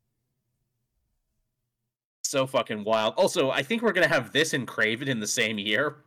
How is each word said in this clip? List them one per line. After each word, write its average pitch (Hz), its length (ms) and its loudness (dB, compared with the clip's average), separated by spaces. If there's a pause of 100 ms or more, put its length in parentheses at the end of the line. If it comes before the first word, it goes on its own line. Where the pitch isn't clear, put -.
(2250)
So 135 220 0
fucking 113 380 -2
wild. 110 320 2
Also, 175 340 2
I 139 120 -2
think 233 200 -4
we're 214 100 2
gonna 170 160 4
have 139 240 0
this 160 200 2
and 127 140 -2
Kraven 113 400 -2
in 123 140 -2
the 104 60 -4
same 110 320 -2
year. 107 380 0 (100)